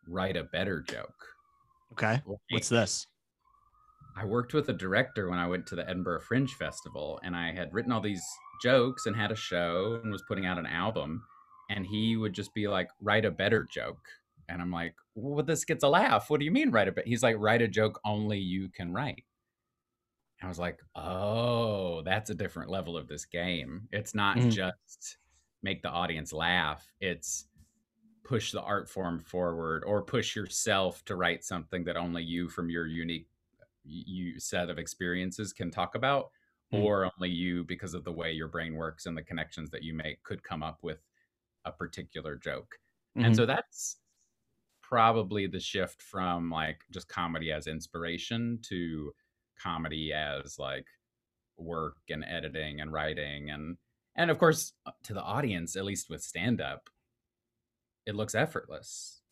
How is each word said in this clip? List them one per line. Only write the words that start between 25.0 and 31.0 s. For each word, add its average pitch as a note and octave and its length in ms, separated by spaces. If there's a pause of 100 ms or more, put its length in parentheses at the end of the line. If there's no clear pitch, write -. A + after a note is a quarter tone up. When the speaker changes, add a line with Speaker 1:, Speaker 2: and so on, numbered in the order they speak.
Speaker 1:
make F#2+ 200
the D#2+ 80
audience E2 420
laugh. D#2+ 680
It's - 460 (760)
push A2+ 280
the G#2 100
art G2+ 260
form F2 320
forward E2 640
or G2+ 180
push - 340
yourself F#2+ 680